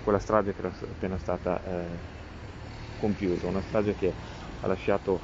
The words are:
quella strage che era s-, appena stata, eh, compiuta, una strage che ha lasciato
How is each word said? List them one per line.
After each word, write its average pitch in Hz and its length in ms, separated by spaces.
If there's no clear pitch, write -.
quella 101 160
strage 101 340
che - 60
era 92 120
s-, - 100
appena 95 360
stata, 90 460
eh, 87 220
compiuta, 90 480
una 92 140
strage 104 340
che 92 160
ha - 60
lasciato 95 560